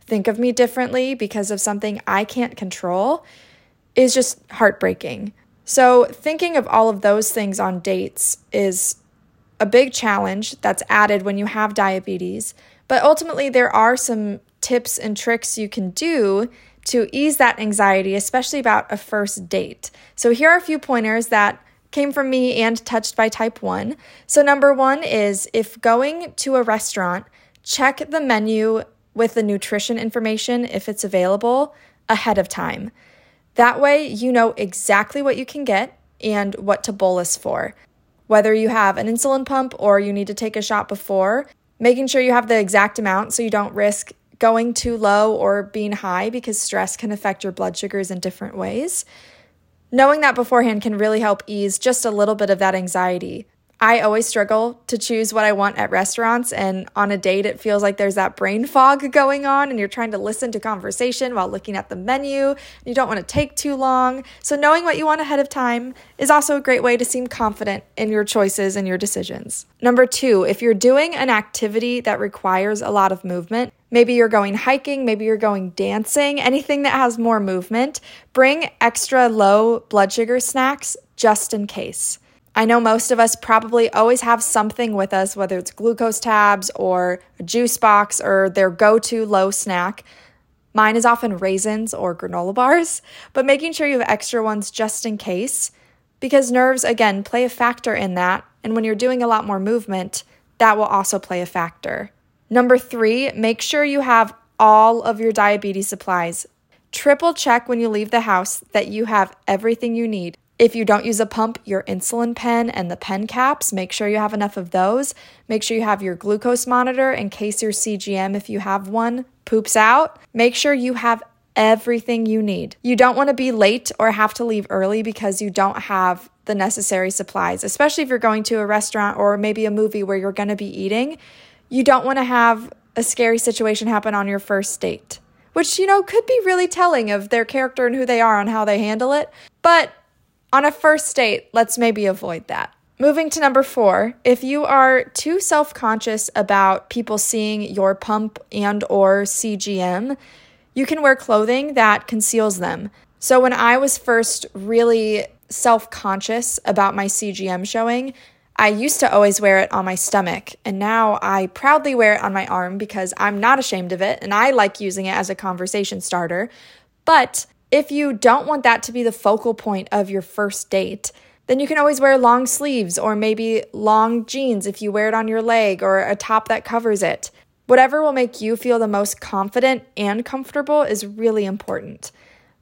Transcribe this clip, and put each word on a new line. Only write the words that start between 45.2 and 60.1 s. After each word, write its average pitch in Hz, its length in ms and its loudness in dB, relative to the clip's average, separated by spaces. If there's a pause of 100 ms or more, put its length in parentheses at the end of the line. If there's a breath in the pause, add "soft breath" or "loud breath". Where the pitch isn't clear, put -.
or 196 300 0
being 208 280 -6
high 196 380 -4
because 233 280 -6
stress 190 380 -4
can 208 160 -6
affect 202 320 -6
your 185 80 -6
blood 185 240 -6
sugars 196 340 -6
in 185 80 -8
different 190 380 -10
ways. 214 480 -6 (840 soft breath)
Knowing 277 320 4
that 262 120 4
beforehand 240 460 2
can 214 160 -4
really 214 240 0
help 208 260 0
ease 202 320 -4
just 247 280 0
a 220 40 -2
little 208 240 2
bit 208 140 0
of 190 120 2
that 190 140 2
anxiety. 180 720 -4 (340)
I 226 180 6
always 214 300 0
struggle 220 580 0
to 240 100 -4
choose 220 380 -4
what 214 100 2
I 208 60 4
want 202 260 0
at - 140 -2
restaurants, 233 600 -2
and 190 420 -4
on 202 160 0
a 202 80 -2
date, 196 280 0
it - 120 -6
feels 208 240 0
like 202 140 0
there's 196 180 0
that 190 220 -2
brain 208 280 -2
fog 277 460 4
going 277 340 2
on, 277 260 2
and 240 80 -4
you're 202 100 -2
trying 226 240 -6